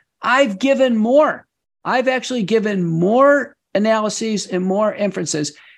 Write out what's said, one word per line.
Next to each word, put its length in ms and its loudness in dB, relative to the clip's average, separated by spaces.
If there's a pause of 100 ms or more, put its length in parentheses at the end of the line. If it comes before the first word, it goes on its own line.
(240)
I've 340 0
given 400 2
more. 480 2 (380)
I've 240 -2
actually 360 -2
given 400 0
more 720 2 (200)
analyses 720 -2
and 180 -4
more 280 0
inferences. 600 -4 (220)